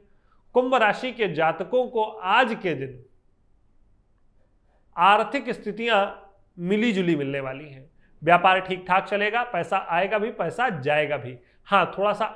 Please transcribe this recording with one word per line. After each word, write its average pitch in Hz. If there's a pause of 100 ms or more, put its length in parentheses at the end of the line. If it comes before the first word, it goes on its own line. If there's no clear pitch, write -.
(560)
कुंभ 254
राशि 226
के 220
जातकों 165
को 214
आज 220
के 170
दिन 131 (1900)
आर्थिक 214
स्थितियां 214 (520)
मिली 208
जुली 175
मिलने 139
वाली 135
हैं। 135 (320)
व्यापार 175
ठीक 180
ठाक 190
चलेगा, 208
पैसा 185 (120)
आएगा 185
भी, 220
पैसा 214
जाएगा 147
भी। 123 (300)
हाँ, 185
थोड़ा 196
सा 214 (100)